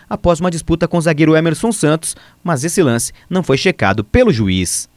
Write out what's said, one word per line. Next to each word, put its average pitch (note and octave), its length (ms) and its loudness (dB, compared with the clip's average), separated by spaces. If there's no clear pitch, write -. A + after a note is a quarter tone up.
após F3 320 -2
uma F3+ 100 0
disputa E3 360 -2
com F3 120 -2
o - 20 0
zagueiro D#3 340 2
Emerson E3 380 0
Santos, D#3 420 -2
mas D3+ 220 -2
esse F3 180 0
lance A#2 300 0
não F3+ 140 -2
foi C#3 140 0
checado A2 480 0
pelo A#3+ 260 2
juiz. F#2+ 680 -2